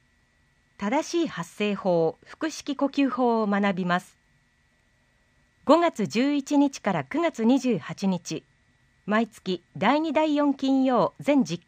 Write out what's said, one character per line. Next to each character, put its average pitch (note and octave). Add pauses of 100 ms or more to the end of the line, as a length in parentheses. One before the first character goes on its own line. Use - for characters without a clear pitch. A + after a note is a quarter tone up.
(760)
正 B3
し E4+
い A#3+
発 -
声 G#3
法、 E3+
腹 -
式 -
呼 C#4+
吸 C#4
法 A#3
を G#3
学 G3+
び F#3+
ま F3+
す。 - (1500)
五 D4
月 D#4+
十 C4
一 C#4+
日 C#4+
か G3+
ら D3+
九 C#4+
月 D#4
二 B3+
十 A#3+
八 E3
日、 F3 (640)
毎 G#3+
月 - (120)
第 A#3
二 D#4+
第 D#4
四 D4
金 C4+
曜 A#3+
全 C4+
十 E3+